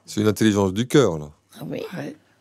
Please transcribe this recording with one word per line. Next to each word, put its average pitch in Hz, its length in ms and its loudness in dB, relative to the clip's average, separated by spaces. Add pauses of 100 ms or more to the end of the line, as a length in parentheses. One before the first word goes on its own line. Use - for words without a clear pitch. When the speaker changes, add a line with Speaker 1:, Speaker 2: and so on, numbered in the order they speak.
Speaker 1:
C'est - 160 -4
une 107 60 4
intelligence 101 460 2
du 117 140 -4
cœur, 107 300 4
là. 73 140 -12 (280)
Speaker 2:
Ah - 80 -12
oui. - 140 -8 (160)
Speaker 3:
Ouais. - 180 -12 (260)